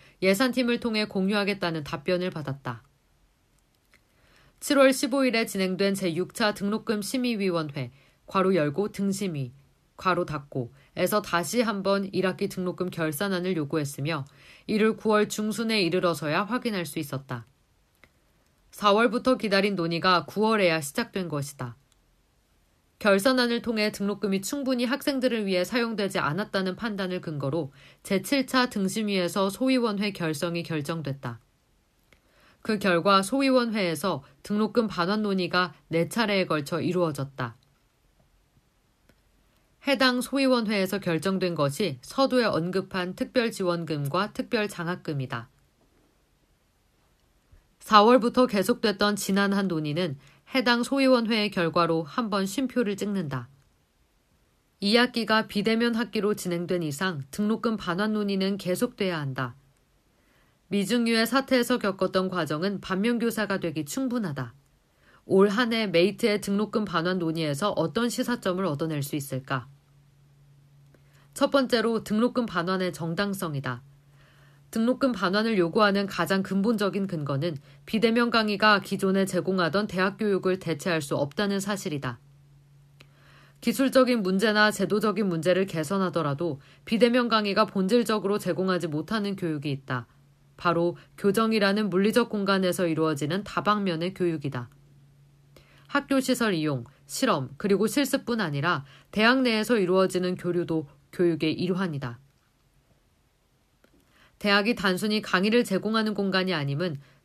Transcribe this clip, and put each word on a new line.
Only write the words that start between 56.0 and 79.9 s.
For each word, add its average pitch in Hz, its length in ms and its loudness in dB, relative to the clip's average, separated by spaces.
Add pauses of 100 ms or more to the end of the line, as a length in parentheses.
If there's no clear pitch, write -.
진행된 175 480 -4
이상 151 480 -4
등록금 220 460 -2
반환 202 360 -2
논의는 202 440 0
계속돼야 185 600 -2
한다. 131 380 -6 (1120)
미중유의 226 580 2
사태에서 247 540 2
겪었던 190 500 0
과정은 175 500 -2
반면교사가 208 800 -2
되기 156 260 -4
충분하다. 190 680 -4 (720)
올 190 240 6
한 226 240 0
해 220 140 0
메이트의 202 540 4
등록금 208 440 0
반환 180 320 0
논의에서 165 540 0
어떤 226 380 0
시사점을 226 560 -2
얻어낼 151 360 -2
수 143 140 -6
있을까? 131 520 -6 (1700)
첫 285 160 0
번째로 233 540 2
등록금 240 420 0
반환의 180 480 -2
정당성이다. 165 880 -4 (920)
등록금 254 400 0
반환을 202 460 0
요구하는 196 480 4
가장 190 380 0
근본적인 196 640 0
근거는 151 500 -2 (300)
비대면 226 420 2
강의가 214 520 4
기존에 190 440 0
제공하던 185 640 0
대학 190 300 -2